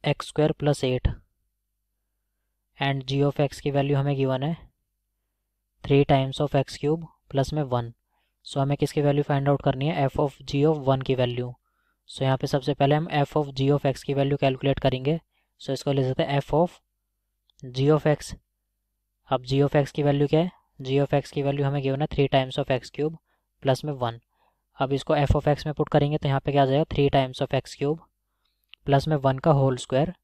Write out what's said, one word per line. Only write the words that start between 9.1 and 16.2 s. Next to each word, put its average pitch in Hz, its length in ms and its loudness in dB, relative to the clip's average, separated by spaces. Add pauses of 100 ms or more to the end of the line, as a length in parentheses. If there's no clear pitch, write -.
फाइंड 139 260 0
आउट 139 120 0
करनी 139 260 -2
है? 151 200 0
f - 120 -4
of 147 180 -2 (140)
g 143 180 0
of 156 100 0 (100)
one 135 160 2
की 135 100 0
वैल्यू। 123 360 -2 (580)
So - 120 -10
यहाँ 131 160 2
पे 143 100 -4
सबसे 143 260 -2
पहले 143 220 2
हम 160 120 -2 (160)
f - 140 -4
of 143 220 -2
g 135 120 2
of 143 200 0
x - 120 -8
की 139 100 -4
वैल्यू 139 240 0
कैलकुलेट 135 420 0
करेंगे। 131 400 0 (420)
So 135 120 -6
इसको 143 180 -4
ले 135 160 2
सकते 131 160 -2